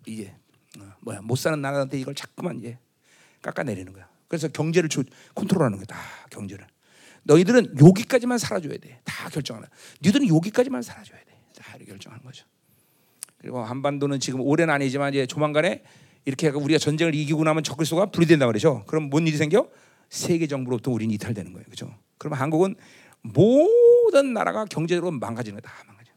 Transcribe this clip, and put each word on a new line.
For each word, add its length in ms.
이제, 300
어, 200
뭐야, 220
못 160
사는 240
나라한테 360
이걸 180
자꾸만 440
이제 180
깎아내리는 520
거야. 160
그래서 220
경제를 400
조-, 140
컨트롤하는 420
거야, 80
다 120
경제를. 380
"너희들은 560
여기까지만 580
살아줘야 400
돼." 280
다 240
결정하는. 400
"너희들은 260
여기까지만 540
살아줘야 380
돼." 220
다 200
이렇게 100
결정하는 400
거죠. 200
그리고 260
한반도는 560
지금 220
올해는 320
아니지만, 400
이제 120
조만간에 580
이렇게 220
해서 100
우리가 220
전쟁을 340
이기고 300
나면 200
적그리스도가 440
분리된다고 440
그러죠. 360
그럼 220
뭔 180
일이 100
생겨? 320
세계 380
정부로부터 440
우리는 220
이탈되는 400
거예요, 160
그죠? 260
그럼 160
한국은 420
모든 1120
나라가 320
경제적으로 460
망가지는 480
거야, 120
다 140
망가져. 320